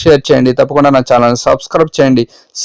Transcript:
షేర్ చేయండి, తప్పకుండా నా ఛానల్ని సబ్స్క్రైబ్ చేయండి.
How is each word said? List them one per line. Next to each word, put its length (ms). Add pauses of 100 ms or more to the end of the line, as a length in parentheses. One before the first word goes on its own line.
షేర్ 280
చేయండి, 320
తప్పకుండా 360
నా 140
ఛానల్ని 380
సబ్స్క్రైబ్ 500
చేయండి. 260 (400)